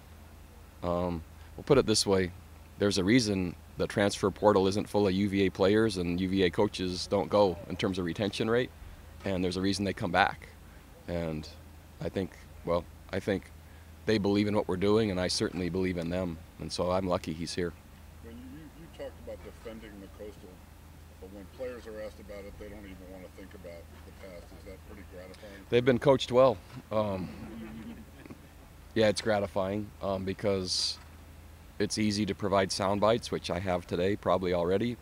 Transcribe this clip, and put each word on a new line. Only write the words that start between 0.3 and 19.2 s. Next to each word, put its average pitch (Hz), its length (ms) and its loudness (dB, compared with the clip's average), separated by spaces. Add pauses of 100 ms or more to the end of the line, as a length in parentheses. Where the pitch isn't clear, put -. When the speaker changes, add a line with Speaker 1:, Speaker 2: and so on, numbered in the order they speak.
Speaker 1:
um, 87 400 0 (320)
we'll - 80 -12
put 143 140 6
it 110 80 6
this 107 200 2
way: 95 260 4 (480)
there's 101 180 2
a 95 60 2
reason 98 520 4 (220)
the 87 100 0
transfer 101 440 2
portal 98 360 6
isn't 95 200 0
full 104 200 2
of 92 60 2
U 101 140 4
V 98 200 4
A 90 40 2
players 104 460 4
and 87 240 0
U 92 80 0
V 95 140 4
A 90 60 6
coaches 92 580 0
don't 98 220 0
go 101 280 4 (120)
in 92 60 -6
terms 95 240 0
of 90 60 -2
retention 101 440 -2
rate, 120 200 2 (560)
and 95 180 0
there's 90 140 0
a 95 40 0
reason 98 220 0
they 95 100 0
come 92 180 -4
back. - 360 2 (600)
And 82 400 -4 (540)
I - 80 -6
think, 95 220 -4 (320)
well, 85 220 0 (260)
I 92 80 -4
think 95 320 -2 (540)
they 110 120 4
believe 101 300 4
in 104 80 0
what - 120 2
we're 90 100 0
doing, 104 340 4
and 90 80 0
I 90 80 2
certainly 90 420 -2
believe 92 280 0
in 82 120 -4
them, 90 280 -2 (220)
and 80 120 -8
so 90 200 0
I'm 95 160 2
lucky 90 260 0
he's 80 200 -6
here. 87 200 -2 (500)
Speaker 2:
When 233 120 -16
you, 247 60 -14
you, 262 220 -16 (160)
you 165 80 -16 (100)
talked 135 280 -12